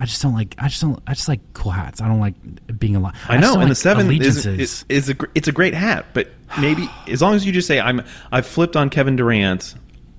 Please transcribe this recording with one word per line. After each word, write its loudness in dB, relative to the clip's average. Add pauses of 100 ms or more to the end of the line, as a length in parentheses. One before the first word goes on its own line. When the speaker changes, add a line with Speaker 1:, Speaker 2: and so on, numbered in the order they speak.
Speaker 1:
just -6
don't 0
like, -4
I -2
just -4
don't, -2
I -4
just -6
like -2 (120)
cool -4
hats. -6
I -2
don't 2
like 0 (440)
being 0
alive. -2 (140)
Speaker 2:
I 2
Speaker 1:
I 4
just 6
Speaker 2:
know, 6
Speaker 1:
don't 4
Speaker 2:
and -
Speaker 1:
like 4
Speaker 2:
the 2
seven 4
is, 2
Speaker 1:
allegiances. -2
Speaker 2:
is, -6
is 0
a -2
gr-, -6
it's 0
a -2
great 2
hat, -2
but -2 (300)
maybe 0 (100)
Speaker 1:
<sighs> -18
Speaker 2:
as 0
long 4
as 2
you -2
just 0
say, 2
"I'm, 0 (300)
I've 0
flipped 0
on 2
Kevin 0
Durant. 0 (440)